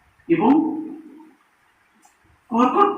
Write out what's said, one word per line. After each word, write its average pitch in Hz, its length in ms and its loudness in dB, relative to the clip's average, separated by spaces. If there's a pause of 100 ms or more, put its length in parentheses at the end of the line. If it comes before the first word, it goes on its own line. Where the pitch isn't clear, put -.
(280)
এবং 240 520 0 (1700)
কর্কট 320 500 2